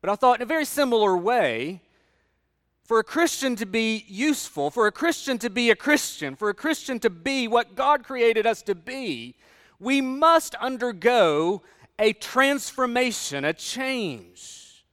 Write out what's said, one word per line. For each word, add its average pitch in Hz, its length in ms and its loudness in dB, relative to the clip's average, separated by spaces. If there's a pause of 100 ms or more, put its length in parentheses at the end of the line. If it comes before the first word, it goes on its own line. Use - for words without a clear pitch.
But 175 80 -4
I 208 60 0
thought 247 240 4
in - 20 -6
a 247 40 -6
very 302 200 0
similar 226 500 2
way, 175 640 0 (1000)
for 226 160 2
a 208 60 0
Christian 269 500 0
to 220 100 -8
be 220 440 -2
useful, 196 600 -2
for 226 180 2
a 208 40 2
Christian 285 460 -2
to 233 120 -4
be 233 200 0
a 214 80 6
Christian, 156 580 -2
for 208 140 -2
a 202 40 -4
Christian 277 460 -4
to 226 100 0
be 233 380 -4
what 233 280 0
God 277 280 2
created 233 420 2
us 226 180 0
to 196 120 -2
be, 165 600 -10 (440)
we 269 220 0
must 302 540 2
undergo 208 1040 2 (360)
a 220 140 2
transformation, 247 1300 -2
a 160 80 0
change. 180 1400 -8